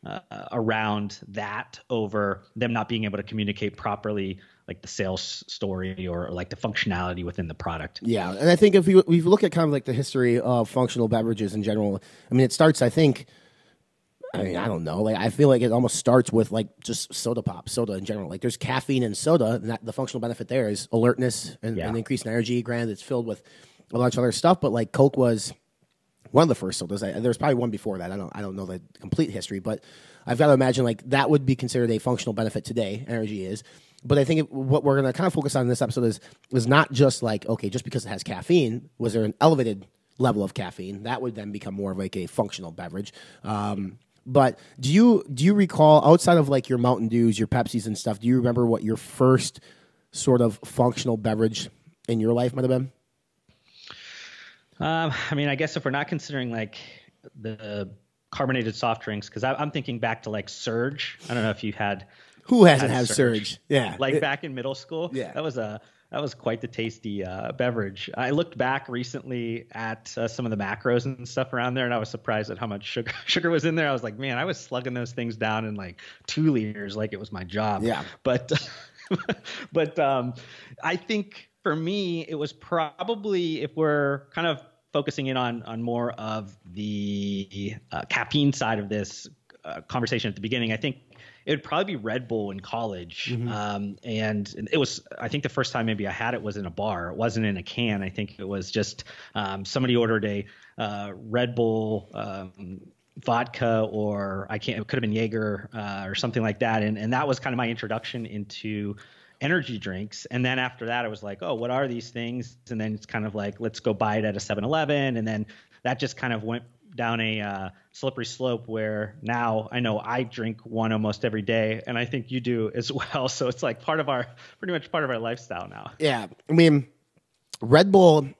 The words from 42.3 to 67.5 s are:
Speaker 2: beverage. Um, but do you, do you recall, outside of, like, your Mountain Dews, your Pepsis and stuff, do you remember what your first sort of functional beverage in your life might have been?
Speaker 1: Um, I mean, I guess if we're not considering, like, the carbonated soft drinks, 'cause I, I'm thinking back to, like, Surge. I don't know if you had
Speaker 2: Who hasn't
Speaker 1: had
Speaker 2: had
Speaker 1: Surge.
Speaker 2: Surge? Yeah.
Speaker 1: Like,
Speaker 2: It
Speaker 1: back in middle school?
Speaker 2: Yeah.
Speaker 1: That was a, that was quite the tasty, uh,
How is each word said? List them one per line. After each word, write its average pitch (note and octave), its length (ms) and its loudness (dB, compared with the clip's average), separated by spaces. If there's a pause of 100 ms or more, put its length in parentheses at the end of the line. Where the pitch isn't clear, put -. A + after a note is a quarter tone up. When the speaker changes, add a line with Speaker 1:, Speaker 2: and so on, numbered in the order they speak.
Speaker 2:
beverage. F2 400 -10 (320)
Um, G#2 560 -4 (260)
but C3 320 4 (220)
do C3 100 0
you, A3 320 8 (100)
do B2+ 120 -2
you F#3+ 80 8
recall, D#3 520 8
outside F3 340 10
of, C#3+ 100 4
like, C3+ 220 2
your B2+ 80 4
Mountain A#2+ 300 4
Dews, A2+ 300 4
your A2 80 2
Pepsis A#2 400 0
and G#2+ 100 -4
stuff, G#2 220 -4
do A2 80 -4
you B2+ 120 6
remember A#2+ 280 4
what A#2 160 2
your G#2+ 140 0
first - 640 4 (520)
sort B2 280 4
of A2+ 240 4
functional B2 540 2
beverage A2 500 0 (400)
in A2+ 100 0
your A2 140 2
life A#2+ 220 2
might C3+ 80 -2
have B2+ 80 2
been? C3 200 0 (1900)
Speaker 1:
Um, D#3+ 320 0 (180)
I D#3+ 40 -2
mean, C#3+ 140 2
I C#3 60 2
guess C3 220 -2
if - 80 -6
we're C#3 60 0
not C#3+ 180 -2
considering, C#3 420 -4
like, A2 280 -6 (640)
the G#2 500 -8 (400)
carbonated B2+ 440 -2
soft A2+ 300 -2
drinks, G#2 240 -6
'cause A2 160 -8
I, C3 100 2
I'm D3 160 -4
thinking C3 280 -6
back A2+ 240 -4
to, A2 80 -8
like, G#2 180 -6
Surge. B2 720 -4 (100)
I A#2+ 60 -2
don't A#2+ 80 0
know A2 80 2
if G2 120 -4
you G#2 100 -4
had G2+ 340 -4 (380)
Speaker 2:
Who A#3+ 200 10
hasn't C#3 260 8
Speaker 1:
had B2+ 60 2
Speaker 2:
had B2 120 2
Speaker 1:
Surge. A#2 420 2
Speaker 2:
Surge? - 180 -12
Yeah. B2+ 300 2
Speaker 1:
Like, C3+ 160 0
Speaker 2:
It D3 60 4
Speaker 1:
back C#3 220 -2
in D3 120 -10
middle C3 200 -6
school? E3 380 -8
Speaker 2:
Yeah. A#2+ 200 -6
Speaker 1:
That D#3 120 -6
was C3 140 -6
a, G#2+ 220 -6 (300)
that C3 100 -6
was C#3+ 140 -6
quite A2+ 260 -4
the A#2+ 60 -10
tasty, G#2+ 580 -6
uh, G2 280 -8